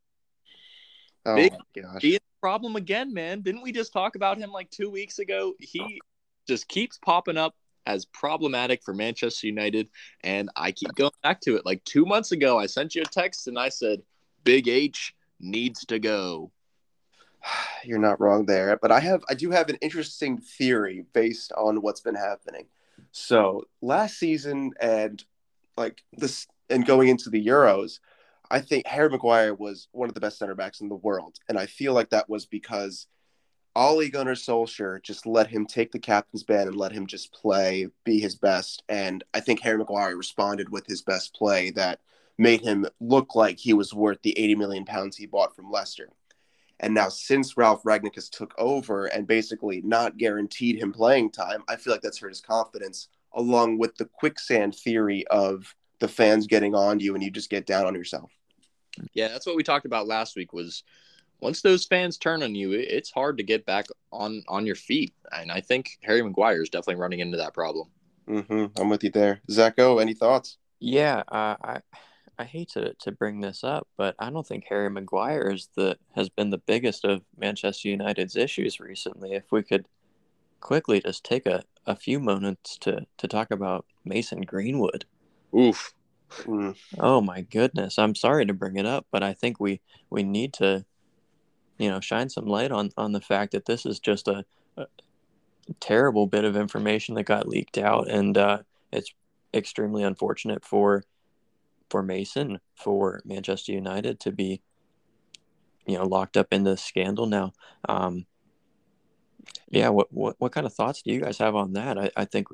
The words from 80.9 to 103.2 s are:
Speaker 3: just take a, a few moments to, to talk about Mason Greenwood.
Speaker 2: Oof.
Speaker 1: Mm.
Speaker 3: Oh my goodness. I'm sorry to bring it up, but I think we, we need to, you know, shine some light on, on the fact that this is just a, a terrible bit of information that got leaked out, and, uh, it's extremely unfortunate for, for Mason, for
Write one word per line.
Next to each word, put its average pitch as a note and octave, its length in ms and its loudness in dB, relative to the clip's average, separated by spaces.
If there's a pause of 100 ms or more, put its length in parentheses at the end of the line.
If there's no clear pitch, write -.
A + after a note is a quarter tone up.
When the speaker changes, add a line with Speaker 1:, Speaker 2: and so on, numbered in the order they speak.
Speaker 3:
just - 220 -8
take B2+ 220 -2
a, F2+ 180 0 (220)
a G#2 100 -2
few - 240 -4
moments G2 600 -2
to, - 260 -4 (120)
to - 120 -6
talk A2 220 -4
about F#2+ 340 -4 (180)
Mason G2 380 -6
Greenwood. G2+ 640 -4 (520)
Speaker 2:
Oof. A#2+ 360 4 (460)
Speaker 1:
Mm. G2+ 360 -4 (240)
Speaker 3:
Oh B2+ 220 6
my F#2 200 -2
goodness. G#2+ 560 0
I'm G#2+ 180 4
sorry C3 300 2
to G2+ 80 0
bring F#2+ 220 -6
it G2 100 -2
up, B2+ 260 -4
but G2+ 120 0
I G2 80 -2
think A#2 260 -4
we, G2 220 -2 (300)
we G#2 140 -2
need G#2+ 320 -2
to, G2 280 2 (920)
you G#2 120 0
know, F#2+ 120 -4
shine A#2+ 260 -4
some A2+ 200 -10
light A2+ 260 -2
on, G#2 240 -2
on G#2+ 160 -4
the G2+ 80 -4
fact G2+ 320 -2
that G2+ 120 -4
this A#2 200 -4
is A2 160 -6
just G2+ 260 0
a, G2 160 -2 (320)
a - 120 -10 (920)
terrible G#2+ 480 2
bit G#2 160 2
of G2+ 140 0
information G#2+ 580 -2
that G#2+ 80 -2
got G#2 240 0
leaked - 300 -4
out, A2 320 2
and, G2+ 280 2
uh, G2+ 200 4 (340)
it's - 220 -6 (400)
extremely G#2+ 500 -2
unfortunate G2+ 640 -4
for, G2+ 380 4 (880)
for G2+ 120 0
Mason, G2 580 -4 (160)
for G2 480 0